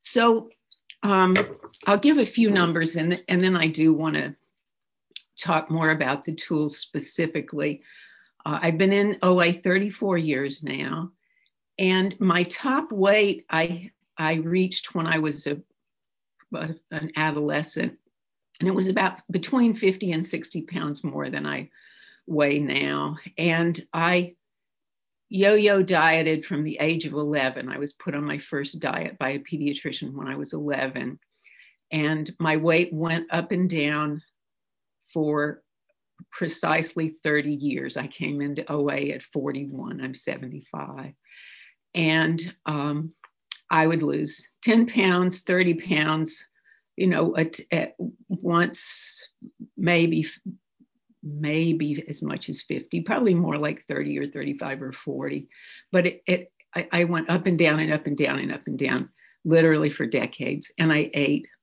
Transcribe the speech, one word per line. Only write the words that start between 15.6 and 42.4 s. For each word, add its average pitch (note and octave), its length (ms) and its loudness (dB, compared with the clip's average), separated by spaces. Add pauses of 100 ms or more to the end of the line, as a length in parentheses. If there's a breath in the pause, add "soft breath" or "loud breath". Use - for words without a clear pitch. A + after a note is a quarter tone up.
a, D#3+ 200 -6 (160)
an D#3 260 -8
adolescent, D3 840 -2 (600)
and E3+ 80 0
it F#3+ 80 2
was F#3+ 140 0
about F#3+ 300 0 (120)
between A3+ 440 2
fifty F#3+ 380 0
and D#3+ 140 -2
sixty D#3+ 360 -8
pounds D3 420 -8
more C#3 240 -6
than C#3+ 160 -6
I D3+ 240 -6 (580 soft breath)
weigh D3 340 2
now. C#3+ 580 -2 (180)
And E3 420 2 (140)
I F3 440 0 (920)
yo-yo G3+ 540 6
dieted D#3+ 640 4
from D3+ 180 -2
the D#3 160 -6
age D#3+ 240 0
of D3 80 -6
eleven. C#3+ 560 -2
I - 80 -8
was C#3+ 160 -6
put - 220 -10
on C#3+ 100 -4
my D3 140 -4
first C#3+ 420 -8
diet C#3+ 380 -6
by C3+ 140 -2
a C#3+ 60 -4
pediatrician C#3+ 760 -6
when C#3 140 -10
I C3 80 -8
was C#3+ 180 -10
eleven, C3+ 640 -4 (720 soft breath)
and D#3 480 -2
my D#3 180 0
weight E3+ 340 2
went E3 400 -2
up E3+ 220 -2
and F3+ 160 2
down D3+ 540 -2 (880)
for D3+ 500 -2 (680)
precisely D#3+ 960 -2
thirty D3 300 0
years. C#3 420 -4
I C#3 100 -6
came C#3+ 360 -6
into C#3+ 280 -6
O D3 200 0
A C#3 220 -2
at C3 100 -10
forty-one. C3+ 800 -8
I'm C3 100 -8
seventy-five. C#3 1040 -12 (800 loud breath)
And, E3 600 0 (120)